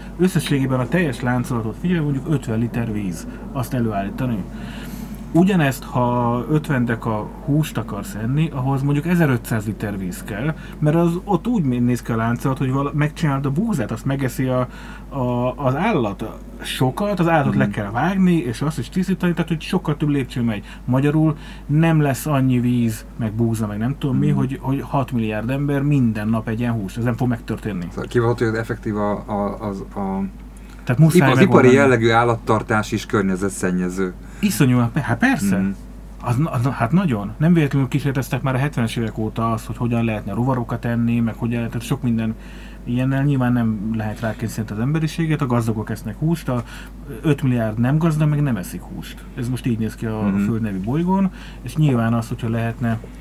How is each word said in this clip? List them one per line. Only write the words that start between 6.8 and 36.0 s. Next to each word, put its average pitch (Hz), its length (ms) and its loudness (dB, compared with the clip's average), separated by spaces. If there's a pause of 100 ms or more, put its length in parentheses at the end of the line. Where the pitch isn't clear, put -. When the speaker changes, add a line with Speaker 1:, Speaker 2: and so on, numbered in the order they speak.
Speaker 1:
deka 113 440 -2 (160)
húst 147 340 0
akarsz 104 360 -6
enni, 131 380 0
ahhoz 135 300 0
mondjuk 143 240 0
ezerötszáz 131 600 2
liter 101 320 -4
víz 92 260 -6
kell, 127 300 -4 (240)
mert 151 180 4
az 170 140 4 (140)
ott - 220 0
úgy 233 180 2
néz 123 380 2
ki - 100 -4
a 113 40 0
láncolat, 117 420 0
hogy 131 140 0
vala-, 139 220 0
megcsinálod 147 520 0
a 135 40 0
búzát, 156 400 0
azt 127 140 -6
megeszi 135 420 -2
a, 127 220 0 (400)
a, 123 480 -2
az 135 180 0
állat 117 640 -2 (240)
sokat, 180 580 0
az 170 80 2
állatot 165 240 4
Speaker 2:
Mhm. 135 80 2
Speaker 1:
le 131 80 4
kell 104 220 -4
vágni, 180 460 4
és 123 260 -2
azt 156 160 -2
is 117 100 -6
tisztítani, 180 440 0
tehát 170 160 -2
hogy 160 120 -2
sokkal 165 360 -2
több 151 120 0
lépcső 135 340 0
megy. 107 220 0 (200)
Magyarul 147 520 4 (300)
nem 160 340 4
lesz 139 260 0
annyi 131 340 2
víz, 120 440 0 (120)
meg 113 160 -2
búza, 113 340 0
meg 104 120 -6
nem 120 200 0
tudom - 180 0
mi, 139 120 2
Speaker 2:
Mhm. 143 80 2
Speaker 1:
hogy, 135 240 -2
hogy 135 220 -2
hat 131 300 -2
milliárd 110 380 -2
ember 143 320 0
minden 120 460 2
nap 113 200 0
egyen 117 240 -2
húst. 104 260 -4
Ez 117 60 -2
nem 120 120 0
fog 123 120 0
megtörténni. 104 600 -4
Speaker 2:
Szóval - 180 -6
kiva-, 120 180 4 (120)
hogy - 40 -2 (120)
effektív 113 420 -4
a, 104 140 0 (160)
a, 101 420 -2
az, 98 120 -6
a 95 400 -4 (640)
Speaker 1:
Tehát - 160 2
muszáj 160 180 8
Speaker 2:
ipa-, 180 120 8
az 127 100 6
ipari - 60 10
Speaker 1:
megoldani. 127 280 8
Speaker 2:
jellegű 127 360 6
állattartás 113 840 2
is 104 140 -2
környezetszennyező. 92 1080 0 (260)
Speaker 1:
Iszonyúan, 123 520 4
pe-, - 100 -2
hát 113 160 -2
persze. 131 380 2
Speaker 2:
Mhm. 95 120 2 (540)